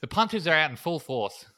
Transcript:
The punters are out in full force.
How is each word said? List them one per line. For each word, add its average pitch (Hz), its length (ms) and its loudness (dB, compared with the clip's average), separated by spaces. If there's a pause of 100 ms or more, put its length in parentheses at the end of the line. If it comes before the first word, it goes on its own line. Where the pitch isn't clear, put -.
The - 60 -10
punters 214 400 0
are 165 80 4
out 156 160 4
in 120 60 -10
full 170 220 -4
force. 110 460 -4 (120)